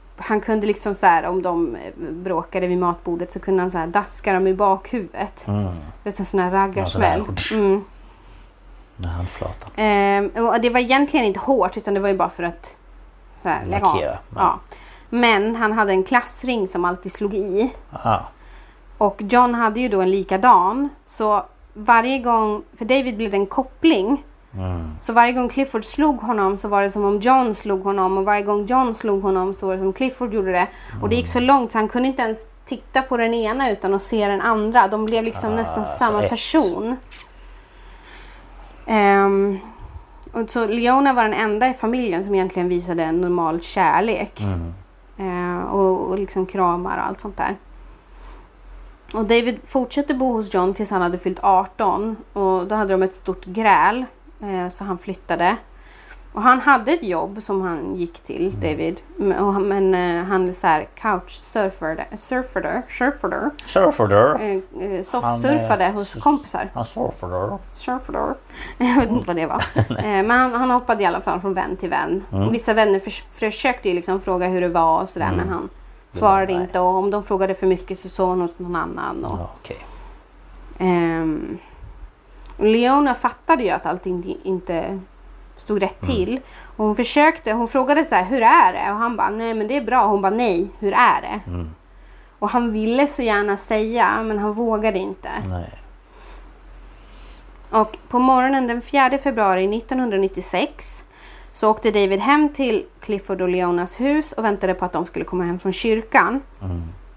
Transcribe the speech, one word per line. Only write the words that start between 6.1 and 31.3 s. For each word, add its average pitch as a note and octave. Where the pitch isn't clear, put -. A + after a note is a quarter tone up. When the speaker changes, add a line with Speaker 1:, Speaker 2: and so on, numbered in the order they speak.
Speaker 1:
du, -
en F#3+
sån G3
här F3+
raggarsmäll. F#3+
Speaker 2:
Ja, F#2+
sån A2
där. G#2
Speaker 1:
Mm. G2
Speaker 2:
Med F2
handflatan. -
Speaker 1:
Ehm, G3+
och A#3
det A#3+
var A#3+
egentligen C4+
inte G3
hårt A#3
utan G3+
det G3
var G3+
ju G3
bara F3+
för -
att -
så F#3+
här, -
lägg G3
av. F3
Speaker 2:
Markera, D2+
ja. -
Speaker 1:
Ja. -
Men A3+
han A3
hade G#3+
en F#3+
klassring A#3+
som F3
alltid F3+
slog G3+
i. G#3
Speaker 2:
Aha. G#2+
Speaker 1:
Och G3+
John A#3+
hade A3+
ju B3
då G3
en F#3
likadan. G3
Så G#3+
varje A#3
gång, A3
för A#3
David B3
blev G#3
en G3
koppling. B3+
Speaker 2:
Mm. F2
Speaker 1:
Så -
varje A#3+
gång B3
Clifford C4+
slog D4
honom G3+
så G#3
var G3+
det G3+
som G3+
om G3+
John A#3+
slog G3
honom. F#3+
Och G3
varje G#3
gång G#3
John B3
slog G3+
honom F#3+
så G3
var F#3
det F#3
som F#3+
Clifford B3+
gjorde F#3+
det. F3+
Och G3+
det A3+
gick A#3+
så -